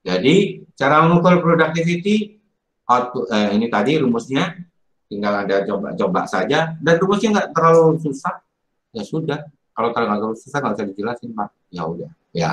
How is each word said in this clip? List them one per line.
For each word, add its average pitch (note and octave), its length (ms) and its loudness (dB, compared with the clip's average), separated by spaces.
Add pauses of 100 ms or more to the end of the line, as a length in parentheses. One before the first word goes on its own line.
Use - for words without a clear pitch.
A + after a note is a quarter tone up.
Jadi, A2+ 720 2
cara D3+ 320 4
mengukur F3 400 4
productivity, E3+ 960 0 (480)
output, B2 400 0
eh, G#2 240 0
ini A2 160 0
tadi A2+ 320 0
rumusnya, B2+ 560 -2 (520)
tinggal G2+ 360 -4
Anda G2 240 0
coba-coba G2+ 560 -2
saja, D#3+ 560 -2
dan E3 160 4
rumusnya G3 400 0
nggak - 160 0
terlalu D#3+ 480 4
susah, D#3+ 400 -8 (560)
ya G#2 80 -8
sudah. D#3 400 -6 (320)
Kalau A2+ 160 -2
terlalu A2 440 -2
susah, C#3+ 220 -8
nggak A#2 160 -4
usah G#2 140 -6
dijelasin, A#2 480 -8
Pak. G#2 120 -6 (200)
Ya F2 160 -10
udah, - 260 -10 (220)
ya. E3 200 -2